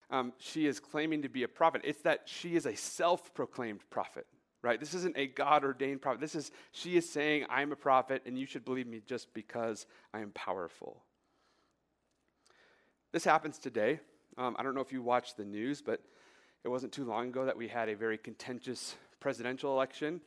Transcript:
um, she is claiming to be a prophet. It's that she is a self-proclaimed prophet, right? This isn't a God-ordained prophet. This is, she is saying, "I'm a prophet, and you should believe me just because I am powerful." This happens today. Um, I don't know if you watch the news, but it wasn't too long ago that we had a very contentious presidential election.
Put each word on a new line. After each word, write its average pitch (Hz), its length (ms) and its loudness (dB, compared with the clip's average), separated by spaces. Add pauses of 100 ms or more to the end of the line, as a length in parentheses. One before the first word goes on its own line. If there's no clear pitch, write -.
um, 123 300 0
she - 260 0
is 139 140 2
claiming 156 420 0
to 135 80 -2
be 123 140 -2
a 117 40 2
prophet. 160 380 4
It's 151 160 -2
that 160 240 4
she 170 300 -2
is 151 100 4
a 110 100 0
self-proclaimed 135 1160 -2
prophet, - 340 -4 (380)
right? 117 160 4
This 151 160 -8
isn't 180 200 0
a 139 120 0
God-ordained 139 720 4
prophet. 123 180 0
This 151 160 -4
is, 156 160 -4 (200)
she 175 260 0
is 170 100 4
saying, 147 420 2
"I'm 143 220 0
a 139 40 -4
prophet, 131 500 4
and 123 120 -6
you 131 100 -4
should 123 180 -10
believe 127 220 -2
me 113 180 -10
just - 280 -6
because 113 520 -4 (260)
I 107 100 -6
am 104 100 -8
powerful." - 720 -8 (2000)
This 165 120 2
happens 160 360 4
today. 120 400 2 (400)
Um, 127 180 -2
I - 60 -2
don't 135 100 -2
know 139 80 -2
if 127 100 -8
you 131 120 -6
watch 120 320 2
the 104 100 -8
news, 110 380 -4
but 110 180 -2 (640)
it 117 60 -4
wasn't 127 240 -4
too 143 100 -6
long 117 240 -2
ago 131 180 -2
that 131 120 0
we 113 100 -6
had 113 220 -2
a 107 60 -4
very 110 220 0
contentious - 800 -10 (240)
presidential 131 540 -2
election. 147 540 0